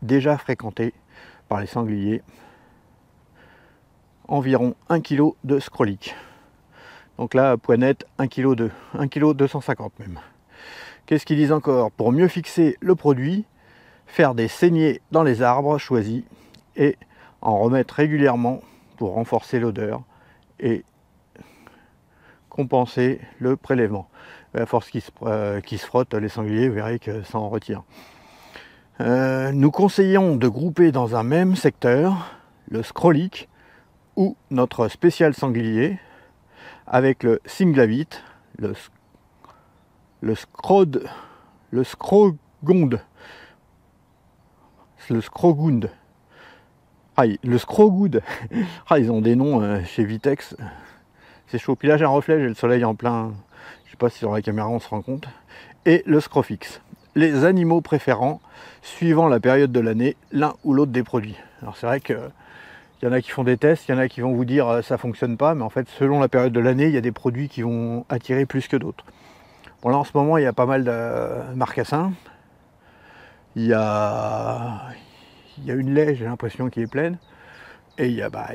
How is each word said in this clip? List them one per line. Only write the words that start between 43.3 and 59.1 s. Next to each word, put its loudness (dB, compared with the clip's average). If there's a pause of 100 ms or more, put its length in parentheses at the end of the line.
le 0
Scrogund. 0 (1300)
Ah, 4 (200)
le 2
Scrogoud. 4 (280)
<laughs> -6
Ah, 4
ils 2
ont 0
des 4
noms, 2
euh, -2
chez -2
Vitex. -4 (920)
C'est -6
chaud. -4
Puis -2
là, 6
j'ai 2
un 4
reflet, 2
j'ai 0
le -4
soleil 2
en 0
plein. -4 (540)
Je -20
sais -20
pas 0
si -20
sur -4
la -2
caméra -4
on -4
se -12
rend -6
compte. -10 (600)
Et 6
le 4
Scrofix. -6 (320)
Les 2
animaux 4
préférants, -2 (420)
suivant 2